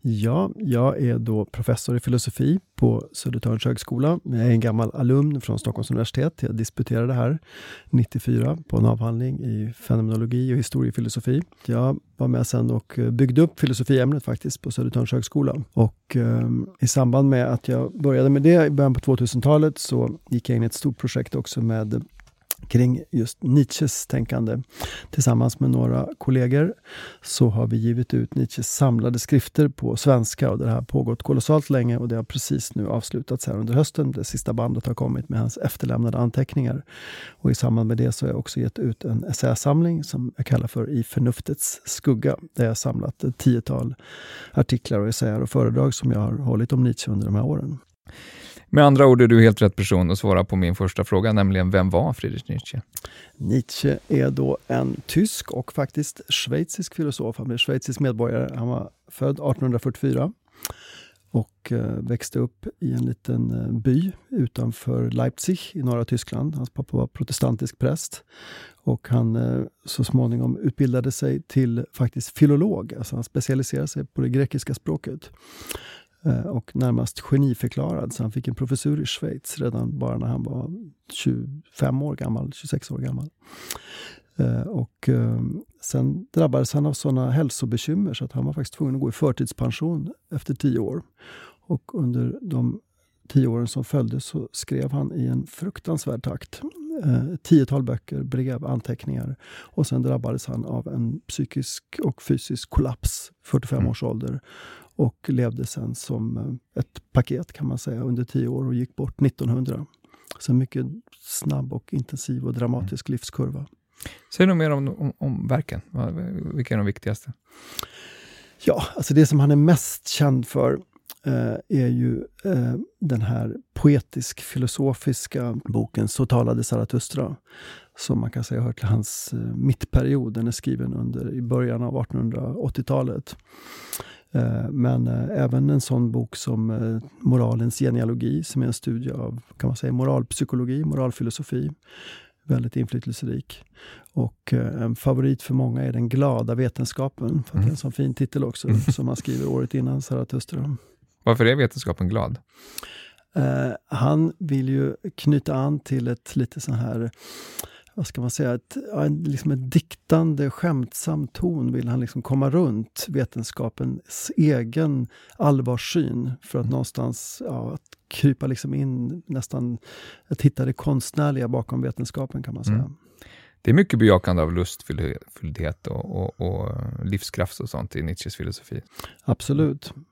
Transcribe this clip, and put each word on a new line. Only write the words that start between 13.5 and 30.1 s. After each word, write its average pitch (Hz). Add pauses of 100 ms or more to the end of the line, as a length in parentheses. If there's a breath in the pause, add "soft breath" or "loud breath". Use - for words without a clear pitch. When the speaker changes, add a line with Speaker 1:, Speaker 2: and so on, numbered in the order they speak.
Speaker 1:
filosofiämnet 131
faktiskt -
på 139
Södertörns 123
högskola. 135 (100)
Och, -
ehm, 117 (140)
i 127
samband 135
med 123
att 127
jag 127
började 135
med 139
det 165
i 151
början 139
på -
tvåtusentalet 139
så 120 (120)
gick 120
jag 120
in 113
i 113
ett 113
stort -
projekt 131
också 131
med, 110 (640)
kring 123
just 117
Nietzsches 139
tänkande. 123 (520 loud breath)
Tillsammans 120
med 131
några 123 (100)
kollegor 131 (480 loud breath)
så -
har 110
vi 113
givit 117
ut 117
Nietzsches 123
samlade 120
skrifter 143
på 120
svenska, 127